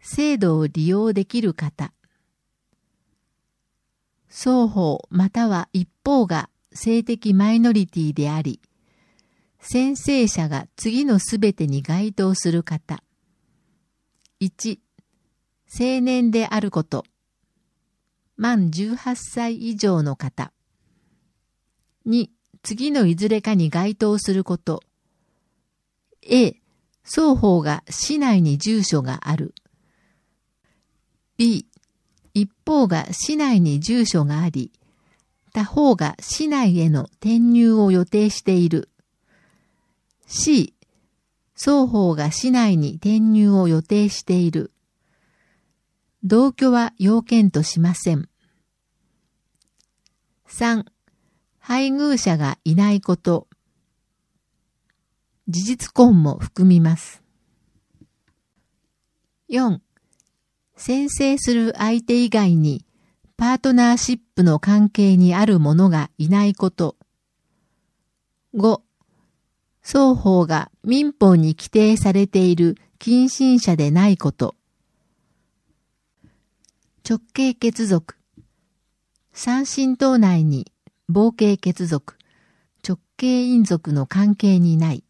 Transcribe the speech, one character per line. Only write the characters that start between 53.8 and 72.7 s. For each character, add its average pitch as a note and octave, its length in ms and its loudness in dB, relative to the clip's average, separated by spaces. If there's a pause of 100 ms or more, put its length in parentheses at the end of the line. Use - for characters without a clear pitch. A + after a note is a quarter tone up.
事 F3 160 -4
実 A#3+ 280 -8
婚 A#3+ 300 6
も C#3+ 160 -2
含 - 280 -2
み F3 140 6
ま E3 160 2
す。 - 260 -16 (2250)
四、 A#3 340 -2 (960)
宣 C#4 300 -4
誓 C#4 300 -2
す B3 160 -2
る A3+ 240 0
相 A3+ 240 -2
手 A#3+ 200 0
以 A#3+ 60 0
外 G3+ 260 2
に D3+ 300 0 (540)
パ A#3+ 160 0
ー B3+ 40 -4
ト C4 140 0
ナ A#3+ 220 4
ー - 20 -2
シ B3 180 -2
ッ A#3 40 -10 (160)
プ F#3 100 4
の D#3 140 4
関 G#3 320 2
係 G3 260 4
に F3+ 180 4
あ G3 100 2
る G#3 140 4
者 D#3+ 300 4
が D#3 300 -2
い D#3 100 -2
な G3+ 160 2
い G3+ 100 0
こ F#3+ 160 -2
と。 - 260 -6 (1600)
五、 G#3+ 300 0 (1000)
双 C4+ 340 2
方 F#3 300 2
が D#3 260 -4 (140)
民 C#4+ 280 0
法 G3 220 6
に D#3+ 200 4
規 - 160 -18
定 G#3+ 260 4
さ G3 160 0
れ G3 140 2
て G3 140 0
い F3+ 160 2
る E3+ 200 0 (220)